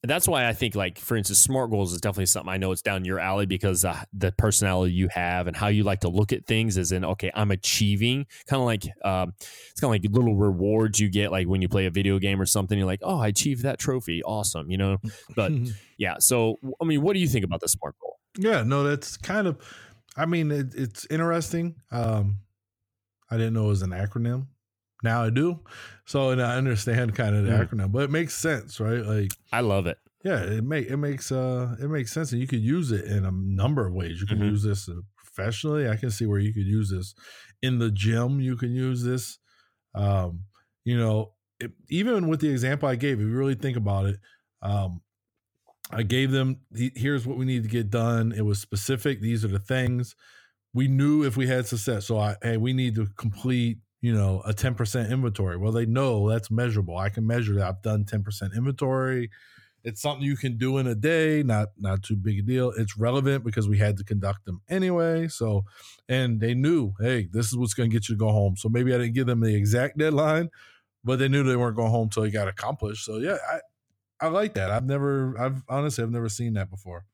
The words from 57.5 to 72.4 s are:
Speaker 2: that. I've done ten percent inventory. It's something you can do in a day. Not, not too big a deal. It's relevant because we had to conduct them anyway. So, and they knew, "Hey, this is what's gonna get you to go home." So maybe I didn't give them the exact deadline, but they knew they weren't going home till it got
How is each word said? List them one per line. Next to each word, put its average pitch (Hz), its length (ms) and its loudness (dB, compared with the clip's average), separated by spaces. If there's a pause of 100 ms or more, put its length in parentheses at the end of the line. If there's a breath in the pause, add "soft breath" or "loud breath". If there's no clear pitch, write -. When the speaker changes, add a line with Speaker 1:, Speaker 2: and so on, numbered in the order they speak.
Speaker 2:
that. 98 120 2
I've 95 160 -6
done 107 220 0
ten 101 180 -2
percent 98 320 -6
inventory. 131 760 -2 (520 loud breath)
It's 117 180 -8
something 139 240 -4
you 143 120 0
can 123 220 -4
do 131 200 0
in 131 80 2
a 120 80 0
day. 156 480 2
Not, 107 360 2
not 95 240 -2
too 110 120 -2
big 101 240 0
a 101 40 0
deal. 127 340 2
It's 104 220 -2
relevant 131 460 2
because 107 220 0
we 104 120 4
had 104 180 4
to 98 80 -8
conduct 98 400 -2
them 90 240 -8
anyway. 170 580 2
So, 107 380 0 (440 loud breath)
and 123 300 0
they 113 160 2
knew, 135 460 2
"Hey, 117 320 0
this 113 140 0
is 123 100 -4
what's 120 180 0
gonna 117 140 2
get 110 200 0
you 113 60 -2
to 101 40 -2
go 110 100 2
home." 101 280 4
So 110 120 -4
maybe 123 260 2
I 120 40 2
didn't 120 160 -2
give 131 120 2
them 120 140 2
the 110 160 4
exact 120 420 2
deadline, 156 520 2 (520 loud breath)
but 127 160 0
they 135 100 2
knew 139 140 4
they 131 140 4
weren't 120 200 0
going 113 140 2
home 113 200 2
till 110 120 0
it 107 80 0
got 101 160 -2